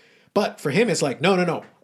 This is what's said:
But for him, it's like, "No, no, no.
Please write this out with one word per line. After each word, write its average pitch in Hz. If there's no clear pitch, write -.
But 196
for 151
him, 208
it's 160
like, 135
"No, 185
no, 180
no. 156